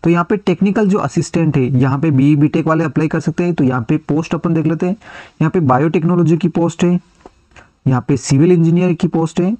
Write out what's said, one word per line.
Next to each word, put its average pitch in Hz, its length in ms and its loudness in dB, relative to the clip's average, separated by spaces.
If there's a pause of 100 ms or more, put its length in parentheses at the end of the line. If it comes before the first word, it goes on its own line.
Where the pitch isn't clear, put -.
तो 165 60 0
यहाँ 170 160 0
पे 214 140 -2
technical 190 500 0
जो 202 100 0
assistant 165 580 -2
है, 131 140 2
यहाँ 131 280 0
पे 160 120 0
बीई 139 240 4
बीटेक 143 320 0
वाले 160 160 0
apply 156 240 -2
कर 156 120 -2
सकते - 240 -4
हैं। 175 100 0
तो 156 100 -2
यहाँ 127 260 -2
पे - 100 2
post 156 360 -4
अपन 165 180 -2
देख 160 120 0
लेते 165 200 -2
हैं। 185 100 -2 (460)
यहाँ 160 100 0
पे 190 100 0
बायोटेक्नोलॉजी 160 760 2
की 165 120 -2
post 165 340 -2
है, 180 160 2 (880)
यहाँ 127 200 0
पे 143 100 2
सिविल 147 340 2
इंजीनियर 175 420 2
की 165 140 -2
पोस्ट 160 320 -2
है 180 200 0